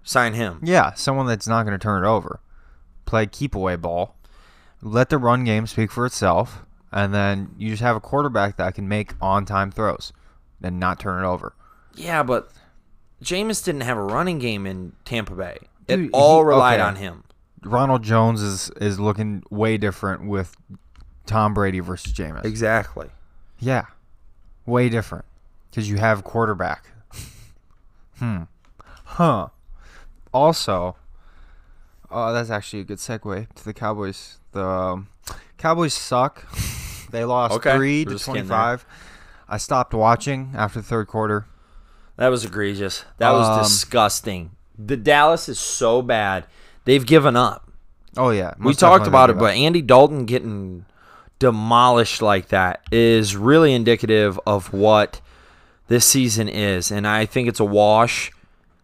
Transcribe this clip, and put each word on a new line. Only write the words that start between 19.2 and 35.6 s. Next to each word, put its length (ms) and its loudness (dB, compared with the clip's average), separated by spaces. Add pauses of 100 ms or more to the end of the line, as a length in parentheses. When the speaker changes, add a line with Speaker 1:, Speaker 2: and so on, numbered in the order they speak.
Speaker 2:
way 280 0
different 500 -6
with 280 -6 (720)
Tom 300 0
Brady 240 0
versus 340 -8
Jameis. 320 -8
Speaker 1:
Exactly. 640 -4 (520)
Speaker 2:
Yeah. 260 -2 (840)
Way 220 2
different. 360 -6 (480)
'Cause 160 -6
you 80 -2
have 220 2
a 40 -12
quarterback. 680 -4 (200)
<laughs> 1080 -20
Hmm. 240 -6 (600)
Huh. 420 -2 (840)
Also, 640 0 (1160)
oh, 220 -4
that's 180 -4
actually 300 -8
a 20 -12
good 160 -12
segue 560 -10
to 100 -20
the 80 -10
Cowboys. 640 -8 (140)
The, 120 -6
um, 440 -4 (500)
Cowboys 380 0